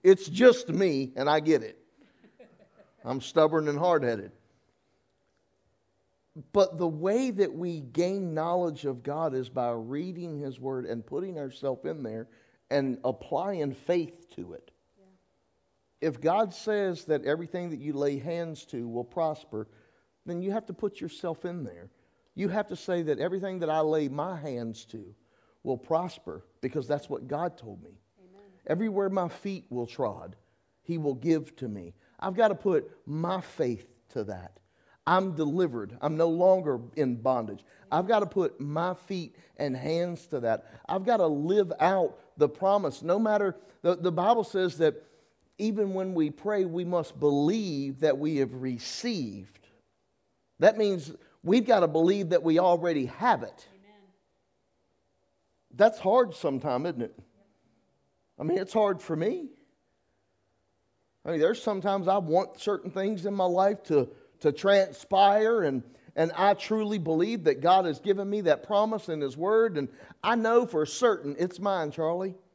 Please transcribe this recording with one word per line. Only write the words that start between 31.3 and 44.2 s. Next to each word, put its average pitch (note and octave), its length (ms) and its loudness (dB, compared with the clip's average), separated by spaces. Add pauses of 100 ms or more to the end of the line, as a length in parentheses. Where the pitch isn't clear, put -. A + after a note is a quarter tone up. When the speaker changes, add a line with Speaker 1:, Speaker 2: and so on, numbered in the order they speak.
Speaker 1:
to B2+ 120 -10
me. F#2+ 260 -12 (240)
I've F#3+ 160 -4
got A3 140 4
to G3+ 60 2
put F3 360 0 (160)
my D#3 360 -4
faith B2 440 -4 (240)
to A2+ 140 -6
that. F#2 340 -14 (480)
I'm F#3 280 2
delivered. C#3+ 640 -2
I'm D#3 160 -2
no E3 120 4
longer E3 520 2 (160)
in B2+ 200 0
bondage. A2+ 460 -2 (300)
I've F3 140 0
got G#3+ 140 2
to G3+ 60 0
put F3 320 -2
my D#3+ 360 -4
feet F3+ 420 -8 (220)
and C#3 180 -2
hands E3 520 -4
to C#3+ 120 -4
that. A2+ 240 0 (240)
I've F#3+ 160 -2
got A3+ 140 4
to F3+ 80 4
live E3 440 2 (100)
out F3+ 380 2 (200)
the D3 100 6
promise. F#3+ 540 0
No F3 160 2
matter, G#3 380 2 (260)
the, F3 140 2
the F3 160 0
Bible G3+ 320 2